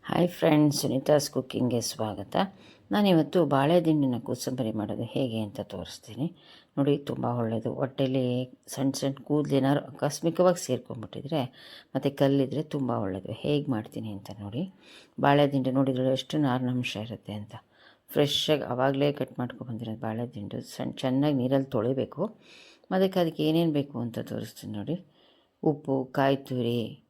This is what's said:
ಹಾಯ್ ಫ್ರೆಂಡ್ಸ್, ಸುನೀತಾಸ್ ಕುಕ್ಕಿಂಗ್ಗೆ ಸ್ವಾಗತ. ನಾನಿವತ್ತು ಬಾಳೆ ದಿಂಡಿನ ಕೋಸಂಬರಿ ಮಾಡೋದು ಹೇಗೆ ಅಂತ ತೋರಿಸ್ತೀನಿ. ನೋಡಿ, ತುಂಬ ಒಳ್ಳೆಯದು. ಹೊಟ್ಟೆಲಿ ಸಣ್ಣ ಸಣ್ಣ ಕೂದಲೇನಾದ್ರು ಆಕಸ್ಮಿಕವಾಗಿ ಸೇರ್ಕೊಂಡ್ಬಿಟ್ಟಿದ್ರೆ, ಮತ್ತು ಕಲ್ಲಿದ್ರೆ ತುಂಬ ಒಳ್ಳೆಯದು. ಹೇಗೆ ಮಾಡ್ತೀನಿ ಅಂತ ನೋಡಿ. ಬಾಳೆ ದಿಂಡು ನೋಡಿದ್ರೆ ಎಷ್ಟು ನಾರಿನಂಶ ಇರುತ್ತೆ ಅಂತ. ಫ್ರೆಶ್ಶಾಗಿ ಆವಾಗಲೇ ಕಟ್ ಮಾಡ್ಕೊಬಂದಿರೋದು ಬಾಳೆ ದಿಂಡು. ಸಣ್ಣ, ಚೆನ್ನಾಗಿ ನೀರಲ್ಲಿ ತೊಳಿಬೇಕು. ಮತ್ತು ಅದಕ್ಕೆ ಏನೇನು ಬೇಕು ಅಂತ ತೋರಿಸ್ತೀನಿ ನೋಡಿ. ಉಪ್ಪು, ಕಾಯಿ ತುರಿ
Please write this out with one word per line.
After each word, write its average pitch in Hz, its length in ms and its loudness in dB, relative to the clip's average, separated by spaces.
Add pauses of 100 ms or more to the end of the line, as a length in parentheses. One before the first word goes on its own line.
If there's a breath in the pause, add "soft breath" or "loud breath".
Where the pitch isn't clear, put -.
(160)
ಹಾಯ್ 175 140 2
ಫ್ರೆಂಡ್ಸ್, 151 520 4
ಸುನೀತಾಸ್ 139 500 2
ಕುಕ್ಕಿಂಗ್ಗೆ 123 500 -2
ಸ್ವಾಗತ. 104 540 -6 (560 loud breath)
ನಾನಿವತ್ತು 180 540 4
ಬಾಳೆ 147 400 4
ದಿಂಡಿನ 143 340 4
ಕೋಸಂಬರಿ 127 520 -4
ಮಾಡೋದು 110 320 -4
ಹೇಗೆ 117 360 -2
ಅಂತ 104 240 -6
ತೋರಿಸ್ತೀನಿ. 110 720 -8 (420 loud breath)
ನೋಡಿ, 143 200 4
ತುಂಬ 127 280 -4
ಒಳ್ಳೆಯದು. 117 480 0
ಹೊಟ್ಟೆಲಿ 131 800 0 (160)
ಸಣ್ಣ 135 240 -2
ಸಣ್ಣ 135 320 -4
ಕೂದಲೇನಾದ್ರು 143 640 2
ಆಕಸ್ಮಿಕವಾಗಿ 165 800 2
ಸೇರ್ಕೊಂಡ್ಬಿಟ್ಟಿದ್ರೆ, 123 800 -4 (500 loud breath)
ಮತ್ತು 139 220 0
ಕಲ್ಲಿದ್ರೆ 139 460 4
ತುಂಬ 135 280 -2
ಒಳ್ಳೆಯದು. 98 400 -2
ಹೇಗೆ 147 400 -2
ಮಾಡ್ತೀನಿ 110 400 -6
ಅಂತ 98 180 -12 (100)
ನೋಡಿ. 117 340 -6 (460 loud breath)
ಬಾಳೆ 143 320 4
ದಿಂಡು 131 200 0
ನೋಡಿದ್ರೆ 131 400 2
ಎಷ್ಟು 131 260 -2
ನಾರಿನಂಶ 127 580 0
ಇರುತ್ತೆ 107 380 -8
ಅಂತ. 107 220 -10 (520 soft breath)
ಫ್ರೆಶ್ಶಾಗಿ 143 540 2
ಆವಾಗಲೇ 135 500 2
ಕಟ್ - 280 -6
ಮಾಡ್ಕೊಬಂದಿರೋದು 117 600 -6
ಬಾಳೆ 113 340 -6
ದಿಂಡು. 113 280 -8
ಸಣ್ಣ, 123 300 -8
ಚೆನ್ನಾಗಿ 135 420 0
ನೀರಲ್ಲಿ 135 320 2
ತೊಳಿಬೇಕು. 131 600 -2 (640 loud breath)
ಮತ್ತು 190 280 2
ಅದಕ್ಕೆ 165 240 0
ಏನೇನು 160 280 4
ಬೇಕು 139 280 -2
ಅಂತ 117 200 -4
ತೋರಿಸ್ತೀನಿ 113 580 -8
ನೋಡಿ. 147 280 -6 (580 soft breath)
ಉಪ್ಪು, 143 420 0
ಕಾಯಿ 135 320 2
ತುರಿ 120 720 -4